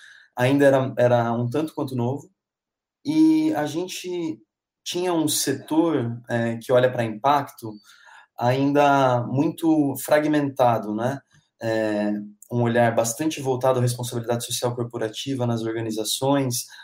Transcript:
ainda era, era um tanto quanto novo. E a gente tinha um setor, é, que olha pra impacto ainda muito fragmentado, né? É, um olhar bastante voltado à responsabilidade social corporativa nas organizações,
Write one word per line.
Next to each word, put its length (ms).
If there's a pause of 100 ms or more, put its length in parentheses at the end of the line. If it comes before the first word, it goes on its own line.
(340)
ainda 300
era, 340
era 360
um 140
tanto 240
quanto 220
novo. 340 (760)
E 500
a 100
gente 760 (420)
tinha 320
um 140
setor, 1000
é, 320
que 120
olha 180
pra 140
impacto 720 (600)
ainda 920
muito 680 (100)
fragmentado, 920
né? 240 (420)
É, 500 (380)
um 120
olhar 320
bastante 460
voltado 380
à 40
responsabilidade 640
social 300
corporativa 720
nas 160
organizações, 1040 (180)